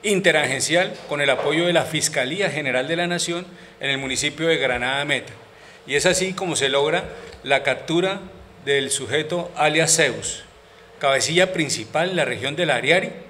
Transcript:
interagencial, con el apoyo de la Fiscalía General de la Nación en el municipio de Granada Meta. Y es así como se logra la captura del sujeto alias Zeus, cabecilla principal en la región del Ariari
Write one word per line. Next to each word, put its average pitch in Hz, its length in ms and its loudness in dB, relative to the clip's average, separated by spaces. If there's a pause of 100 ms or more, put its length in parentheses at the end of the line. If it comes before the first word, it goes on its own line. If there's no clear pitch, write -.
interagencial, 160 880 2 (140)
con 143 120 -2
el 139 80 4
apoyo 147 380 2
de 175 60 2
la 160 100 4
Fiscalía 151 680 -2
General 135 360 0
de 165 80 -2
la 175 140 -2
Nación 170 360 -4 (360)
en 139 100 -2
el 135 80 0
municipio 143 480 -2
de 160 100 4
Granada 131 480 0
Meta. 139 280 -2 (560)
Y 139 80 -2
es 143 100 2
así 185 280 2
como 175 200 -4
se 135 140 0
logra 147 340 2 (400)
la 135 220 2
captura 175 560 0 (440)
del 135 260 0
sujeto 151 680 -2
alias 156 400 4
Zeus, - 480 0 (560)
cabecilla 151 520 2
principal 156 580 -2
en 185 60 -2
la 156 80 2
región 135 300 -4
del 160 160 0
Ariari 147 400 2 (200)